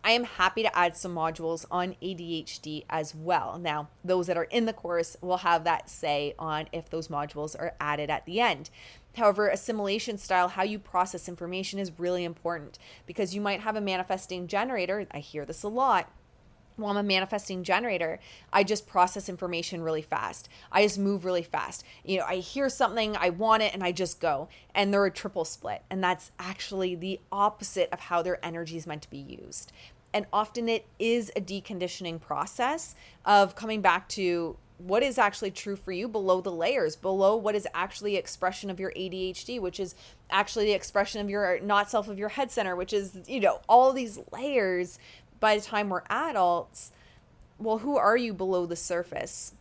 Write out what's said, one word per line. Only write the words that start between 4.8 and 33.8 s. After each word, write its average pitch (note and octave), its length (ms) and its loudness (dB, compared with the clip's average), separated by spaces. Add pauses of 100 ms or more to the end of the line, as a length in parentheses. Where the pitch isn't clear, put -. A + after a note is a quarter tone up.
will F3+ 160 0
have E3+ 260 4
that E3 260 0
say D3 500 -2
on D#3 320 -4
if E3 180 -8
those E3 200 -6
modules D3 500 -6
are C#3+ 200 -6
added D3 300 -2
at - 160 -2
the F3+ 140 -4
end. F3 300 2 (460)
However, G#3 340 4
assimilation G#3+ 680 -2
style, F3+ 320 2
how F#3 140 0
you G#3+ 160 -2
process F#3 480 0
information F#3 520 -6
is E3+ 200 -6
really F3 240 0
important E3+ 540 -6 (280)
because F#3 300 -4
you G#3 60 -4
might G3+ 200 -2
have G#3+ 140 -2
a G#3+ 60 -2
manifesting F#3 680 -2
generator. G3+ 640 -2
I C#3+ 80 -8
hear D3 260 -8
this D#3+ 180 -6
a G#3 40 -4
lot. A3+ 420 2 (680)
"Well, G#3 140 -4
I'm G3+ 60 0
a G3+ 60 0
manifesting F#3+ 600 0
generator. F3+ 560 0 (340)
I G3+ 100 8
just G3+ 240 0
process F#3 400 4
information F3 540 -4
really D#3+ 220 0
fast. - 440 -4 (240)
I G3 120 6
just G3+ 160 2
move G3 260 0
really F3+ 160 2
fast. - 420 -6 (220)
You F#3+ 140 0
know, D#3+ 60 -2
I F#3 100 -2
hear C4 340 -2
something, A3 480 0
I F3+ 140 2
want A3 320 4
it, G#3 100 0
and F#3+ 100 -6
I F3+ 80 0
just F3 300 0
go." D3+ 260 0 (280)
And G3+ 180 4
they're G3+ 120 6
a F#3+ 60 2
triple F#3+ 320 -6
split. - 460 -6
And F#3+ 140 -2
that's F3+ 340 0
actually F#3 560 -4
the F#3 260 -6 (120)
opposite G3+ 600 0
of F3+ 80 -6
how F3 220 0
their F3 240 -2
energy E3 320 -6
is D#3+ 80 -10
meant D3+ 160 -8
to - 80 -20
be C#3+ 80 -14
used. - 560 -14 (400)
And G#3 180 0
often G#3+ 380 0
it A3+ 160 0 (140)
is A3+ 360 2
a G3+ 60 -2
deconditioning F3+ 800 -6
process B3 760 -2 (300)
of G3+ 300 6
coming A3 260 -4